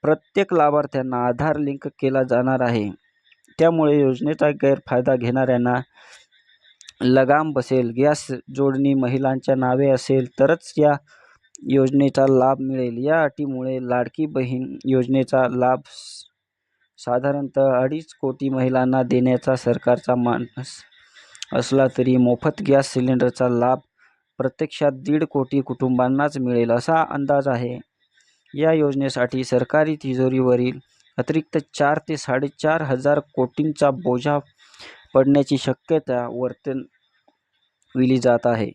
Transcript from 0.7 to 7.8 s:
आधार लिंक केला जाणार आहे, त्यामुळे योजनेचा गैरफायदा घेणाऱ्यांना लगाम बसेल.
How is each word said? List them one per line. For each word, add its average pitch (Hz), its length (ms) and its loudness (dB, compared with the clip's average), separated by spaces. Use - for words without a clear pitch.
आधार 143 300 0
लिंक 139 300 -6
केला 135 360 -2
जाणार 127 400 0
आहे, 117 280 0
त्यामुळे 156 420 4
योजनेचा 139 500 0
गैरफायदा 135 680 0
घेणाऱ्यांना 123 640 0
लगाम 135 520 2
बसेल. 127 460 -2